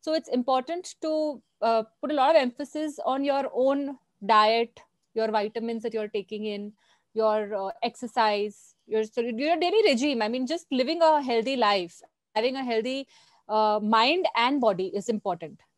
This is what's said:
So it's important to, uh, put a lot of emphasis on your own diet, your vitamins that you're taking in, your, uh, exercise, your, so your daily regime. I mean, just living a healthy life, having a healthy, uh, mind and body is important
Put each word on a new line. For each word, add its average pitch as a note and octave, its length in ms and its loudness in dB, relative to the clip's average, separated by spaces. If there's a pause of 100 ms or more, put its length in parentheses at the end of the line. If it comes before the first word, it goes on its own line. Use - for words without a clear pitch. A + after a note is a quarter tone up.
So D#4 140 -2
it's D#4+ 140 -4
important C4 720 -2
to, D#4 400 -2 (180)
uh, A3+ 220 2 (180)
put D4 120 -4
a - 20 -2
lot C#4 160 4
of E4 60 6
emphasis D4 680 -2
on C4+ 200 -2
your C#4 280 -2
own C#4 460 0 (260)
diet, A3 540 4 (360)
your A3 180 0
vitamins A3 500 -4
that A3+ 100 -6
you're A3 140 -4
taking G#3+ 400 -8
in, G#3 260 -8 (420)
your, G#3+ 400 0
uh, G3 160 -4 (120)
exercise, G#3+ 920 -2 (100)
your, A3 160 0
so A3 200 -6
your B3+ 340 0
daily F4+ 280 2
regime. C4+ 380 2
I G#3+ 60 -2
mean, B3+ 180 -4
just D#4+ 240 -6
living C#4+ 320 0
a D#4 180 6
healthy B3+ 360 -2
life, G#3 440 0 (360)
having A#3+ 180 0
a C4+ 80 -8
healthy, B3 460 -2 (400)
uh, G#3+ 340 2
mind A#3+ 540 2
and C4 240 2
body F#3+ 340 2
is G3+ 140 -6
important F3+ 520 -6 (180)